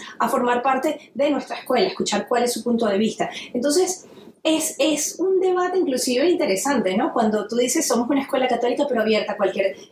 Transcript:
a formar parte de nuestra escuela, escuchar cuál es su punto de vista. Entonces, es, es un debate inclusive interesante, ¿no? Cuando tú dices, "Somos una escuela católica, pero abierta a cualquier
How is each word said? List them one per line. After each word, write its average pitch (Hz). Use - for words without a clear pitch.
a 233
formar 240
parte 277
de 285
nuestra 247
escuela, 208
escuchar 202
cuál 240
es 247
su 226
punto 226
de 196
vista. 202
Entonces, 294
es, 311
es 302
un 381
debate 359
inclusive 262
interesante, 220
¿no? 262
Cuando 214
tú 226
dices, 254
"Somos 240
una 277
escuela 254
católica, 254
pero 226
abierta 214
a -
cualquier 196